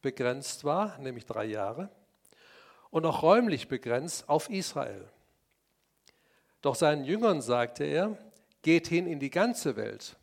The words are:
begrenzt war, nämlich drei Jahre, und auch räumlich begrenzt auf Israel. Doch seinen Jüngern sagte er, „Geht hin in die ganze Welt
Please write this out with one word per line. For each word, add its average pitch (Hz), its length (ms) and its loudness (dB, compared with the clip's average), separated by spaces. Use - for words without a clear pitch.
begrenzt 131 600 -4
war, 165 360 -2
nämlich 127 260 -10
drei 107 200 -4
Jahre, 110 440 -6
und 165 160 0
auch 156 160 0
räumlich 190 460 6
begrenzt 127 600 -4
auf 147 200 2
Israel. 135 600 -6
Doch 135 140 0
seinen 151 280 4
Jüngern 185 380 2
sagte 120 420 0
er, 170 340 0
„Geht 165 260 4
hin 170 200 0
in 160 120 -4
die 139 100 -4
ganze 180 460 0
Welt 107 480 -8